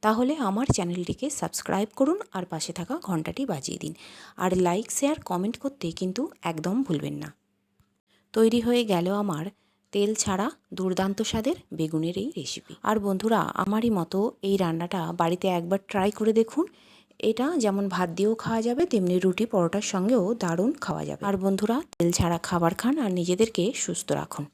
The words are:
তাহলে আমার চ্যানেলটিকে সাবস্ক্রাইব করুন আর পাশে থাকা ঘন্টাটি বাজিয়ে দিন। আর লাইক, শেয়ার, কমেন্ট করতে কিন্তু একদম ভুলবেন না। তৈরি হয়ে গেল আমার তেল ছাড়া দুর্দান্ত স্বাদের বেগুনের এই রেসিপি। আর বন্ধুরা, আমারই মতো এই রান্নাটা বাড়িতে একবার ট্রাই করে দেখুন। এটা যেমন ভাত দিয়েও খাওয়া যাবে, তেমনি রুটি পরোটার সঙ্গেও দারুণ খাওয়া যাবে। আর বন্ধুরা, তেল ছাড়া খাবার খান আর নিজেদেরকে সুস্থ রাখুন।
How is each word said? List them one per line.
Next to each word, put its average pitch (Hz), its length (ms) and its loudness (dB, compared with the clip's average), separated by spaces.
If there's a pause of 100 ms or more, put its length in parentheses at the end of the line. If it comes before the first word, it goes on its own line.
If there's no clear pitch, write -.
তাহলে 233 320 2 (160)
আমার 226 260 0
চ্যানেলটিকে 180 520 -4 (120)
সাবস্ক্রাইব - 500 -2 (100)
করুন 311 180 4 (200)
আর 180 80 -4
পাশে 165 280 -8
থাকা 180 300 -6
ঘন্টাটি 170 420 -4
বাজিয়ে 160 380 -6
দিন। 156 100 -8 (440)
আর 185 200 0
লাইক, 185 340 2
শেয়ার, 294 260 0 (120)
কমেন্ট 190 280 -2
করতে 269 340 -8
কিন্তু 185 300 -4 (220)
একদম 170 400 -2
ভুলবেন 147 400 -4
না। 151 60 -10 (1040)
তৈরি 226 280 6
হয়ে 240 240 2
গেল 180 220 2 (160)
আমার 165 220 -4 (480)
তেল 202 220 2
ছাড়া 202 320 0 (260)
দুর্দান্ত 190 480 0
স্বাদের 226 360 -2 (200)
বেগুনের 160 400 -2
এই 220 180 -4
রেসিপি। - 380 -10 (100)
আর 214 160 2
বন্ধুরা, 202 400 2 (240)
আমারই 220 360 2
মতো 170 200 -2 (220)
এই 196 160 2
রান্নাটা 175 440 0 (120)
বাড়িতে 175 340 2
একবার 180 320 2 (100)
ট্রাই 196 220 2
করে 220 220 2
দেখুন। 226 320 2 (540)
এটা 220 260 0 (120)
যেমন 202 320 2
ভাত 180 280 0
দিয়েও 202 180 4
খাওয়া 226 260 -2
যাবে, 247 240 2
তেমনি 185 340 2
রুটি 185 260 2
পরোটার 190 460 2
সঙ্গেও 202 320 2 (200)
দারুণ 180 280 2 (100)
খাওয়া 156 240 -4
যাবে। 147 200 -8
আর 202 120 2
বন্ধুরা, 196 400 2 (140)
তেল 175 200 2
ছাড়া 170 260 2 (100)
খাবার 170 340 2
খান 262 180 2
আর 214 200 0
নিজেদেরকে 180 440 2 (200)
সুস্থ - 280 -6
রাখুন। 147 320 -4 (100)